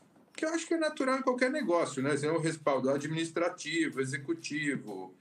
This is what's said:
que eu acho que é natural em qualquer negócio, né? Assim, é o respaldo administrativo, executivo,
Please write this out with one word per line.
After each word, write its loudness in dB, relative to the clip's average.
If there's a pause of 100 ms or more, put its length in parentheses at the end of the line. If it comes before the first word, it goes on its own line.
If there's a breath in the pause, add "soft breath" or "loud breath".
(360)
que 0
eu 2
acho -2
que 2
é 2
natural 2
em -6
qualquer 4
negócio, 2
né? 2
Assim, 0
é 2
o 2
respaldo 0
administrativo, -2
executivo, -4